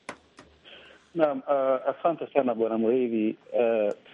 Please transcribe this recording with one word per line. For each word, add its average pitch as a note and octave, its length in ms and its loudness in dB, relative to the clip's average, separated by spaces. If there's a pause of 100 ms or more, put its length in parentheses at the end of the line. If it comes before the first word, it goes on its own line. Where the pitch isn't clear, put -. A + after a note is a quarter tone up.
(1160)
Naam, D3 320 0
uh, C3+ 420 0
asante D3+ 440 -4
sana B2+ 220 2
Bwana A2+ 220 0
Mreithi. A2+ 580 0 (180)
Uh, A2 400 2 (200)